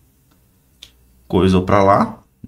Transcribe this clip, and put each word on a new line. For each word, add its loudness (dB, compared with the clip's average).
Coisou 0
pra 0
lá, 0